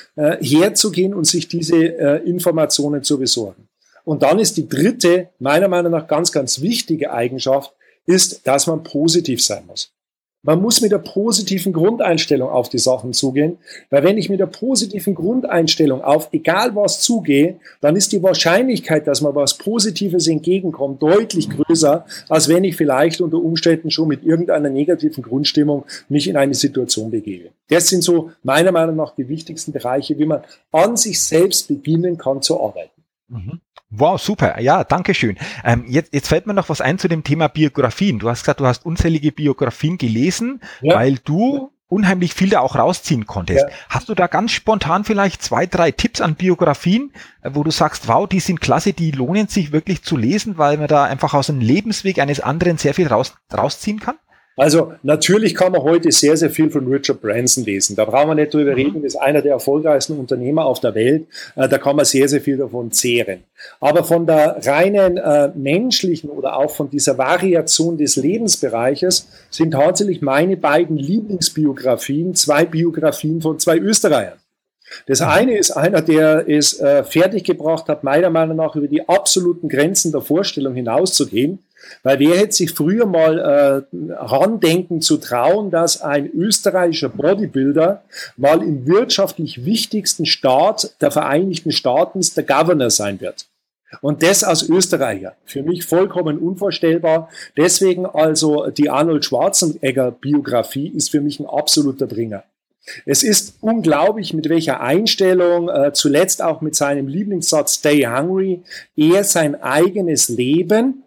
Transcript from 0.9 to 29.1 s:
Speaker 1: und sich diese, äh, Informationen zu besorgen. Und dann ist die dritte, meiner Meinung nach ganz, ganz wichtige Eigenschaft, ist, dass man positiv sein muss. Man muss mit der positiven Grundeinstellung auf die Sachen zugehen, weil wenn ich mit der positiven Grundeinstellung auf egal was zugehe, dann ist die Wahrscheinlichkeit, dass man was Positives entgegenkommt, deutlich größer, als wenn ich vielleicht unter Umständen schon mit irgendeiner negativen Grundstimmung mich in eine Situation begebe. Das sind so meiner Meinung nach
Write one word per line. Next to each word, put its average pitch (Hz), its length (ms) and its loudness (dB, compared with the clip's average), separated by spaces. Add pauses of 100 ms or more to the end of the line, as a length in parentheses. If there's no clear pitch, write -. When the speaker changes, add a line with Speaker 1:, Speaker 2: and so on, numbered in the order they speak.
Speaker 1:
und 170 120 -4
sich 165 220 -2
diese, 170 280 -2
äh, 160 420 2 (100)
Informationen 156 760 0
zu 143 160 -2
besorgen. 117 480 -4 (380)
Und 151 180 -2
dann 151 160 4
ist 208 180 0
die 160 120 -4
dritte, 180 640 2 (100)
meiner 147 280 2
Meinung 175 220 0
nach 160 160 -2
ganz, 160 240 -2
ganz 131 300 -4
wichtige 160 520 -4
Eigenschaft, 131 600 -2 (340)
ist, - 400 0
dass 139 200 2
man 160 160 -4
positiv 160 600 -2
sein 92 240 -4
muss. - 240 -14 (520)
Man 156 180 2
muss 214 220 0
mit 208 100 2
der 202 60 2
positiven 196 760 -4
Grundeinstellung 160 800 0
auf - 180 -2
die - 100 -6
Sachen 127 360 -2
zugehen, 143 420 -2 (320)
weil 139 160 2
wenn 202 140 4
ich 175 100 -4
mit 190 120 -2
der 190 60 0
positiven 208 680 -4
Grundeinstellung 165 880 0
auf 151 280 2
egal 196 440 0
was 208 240 0
zugehe, 170 560 2 (240)
dann 151 160 2
ist - 160 0
die 196 100 0
Wahrscheinlichkeit, 175 840 2
dass 143 160 0
man 143 120 0
was 143 220 0
Positives 196 720 -2
entgegenkommt, 160 720 -2
deutlich 185 460 2
größer, 151 560 0 (240)
als 156 220 2
wenn 180 140 4
ich 175 120 -2
vielleicht 156 460 0
unter 160 160 -2
Umständen 165 520 0
schon 160 180 -2
mit 135 140 -4
irgendeiner 165 460 0
negativen 147 540 -2
Grundstimmung 143 640 -2 (240)
mich 147 180 0
in 175 80 0
eine 139 180 2
Situation 117 560 -2
begebe. 101 380 -8 (220)
Das 170 180 2
sind 180 160 0
so 165 280 0 (100)
meiner 151 280 2
Meinung 165 260 0
nach 156 180 -4